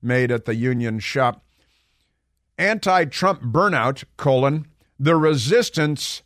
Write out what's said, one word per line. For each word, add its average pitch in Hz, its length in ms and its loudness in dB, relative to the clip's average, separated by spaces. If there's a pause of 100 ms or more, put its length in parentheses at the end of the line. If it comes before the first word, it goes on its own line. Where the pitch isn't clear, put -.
made 123 300 0
at 117 140 -2
the 117 100 -4
union 117 460 -2
shop. 123 440 -2 (1120)
"Anti-Trump 185 840 0
burnout, 135 600 0 (120)
colon, 139 520 0 (320)
the 160 160 4
resistance 151 1080 0